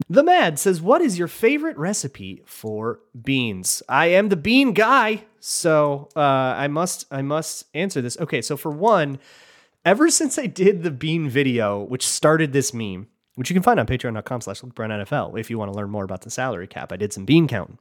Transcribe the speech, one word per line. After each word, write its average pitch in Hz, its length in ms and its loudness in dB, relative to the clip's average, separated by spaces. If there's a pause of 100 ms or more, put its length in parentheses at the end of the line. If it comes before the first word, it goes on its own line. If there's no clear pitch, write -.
The 233 140 6
Mad 302 380 4
says, 185 200 0
"What 269 220 4
is 196 160 0
your 175 80 -2
favorite 294 500 -2
recipe 139 720 -8
for 110 540 -8 (200)
beans?" 113 680 -2
I 139 180 4
am 190 220 4
the 190 80 2
bean 233 360 4
guy, 220 520 4 (160)
so, 147 760 0
uh, 156 60 -2
I 135 480 2
must, 165 420 -4
I 135 120 -6
must 151 420 -4 (100)
answer 165 260 -2
this. 120 160 -6
Okay, 143 240 -2
so 143 160 -6
for 160 140 -6
one, 156 480 2 (640)
ever 233 240 6
since 320 300 0
I 262 80 -4
did 180 380 2
the 165 80 -2
bean 156 360 -2
video, 117 540 0
which 127 240 -6
started 156 460 2
this 135 200 0
meme, 104 360 -8 (260)
which 127 160 -6
you 175 40 0
can 185 100 4
find 226 160 6
on 113 60 0
patreon 120 280 -4
dot 107 100 -8
com 123 160 -6
slash 98 220 -12
luke 127 140 -18
brown 110 160 -6
N 104 80 -6
F 98 120 -8
L 104 220 -4
if 110 160 -8
you 113 80 -6
wanna 101 140 -6
learn 101 180 -6
more 104 140 -6
about 95 160 -8
the 110 100 -18
salary 113 380 -6
cap, - 240 -12
I 90 40 -10
did 104 160 -4
some 98 120 -12
bean 156 240 4
counting. 101 320 -8